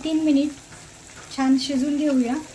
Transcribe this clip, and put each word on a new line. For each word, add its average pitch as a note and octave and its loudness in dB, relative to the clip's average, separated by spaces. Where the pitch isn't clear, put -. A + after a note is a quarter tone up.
तीन D#4 0
मिनिट D4 2
छान C4 4
शिजून C#4+ -2
घेऊया. C4 0